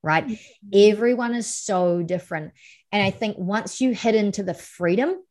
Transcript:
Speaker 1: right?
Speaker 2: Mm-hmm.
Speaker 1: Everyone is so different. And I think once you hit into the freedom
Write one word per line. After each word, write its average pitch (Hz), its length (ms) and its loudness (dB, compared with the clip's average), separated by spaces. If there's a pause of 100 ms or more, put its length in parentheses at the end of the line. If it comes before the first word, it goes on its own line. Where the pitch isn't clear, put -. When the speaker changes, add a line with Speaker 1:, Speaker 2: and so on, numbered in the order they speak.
Speaker 1:
right? 160 240 0
Speaker 2:
Mm-hmm. - 480 -14
Speaker 1:
Everyone 233 600 4
is 226 180 -6
so 180 480 0
different. 170 520 -6 (380)
And 202 120 0
I 196 80 2
think 208 260 -6
once 196 440 -4
you 254 120 2
hit 220 220 0
into 208 260 0
the 180 140 -4
freedom 233 640 -2 (140)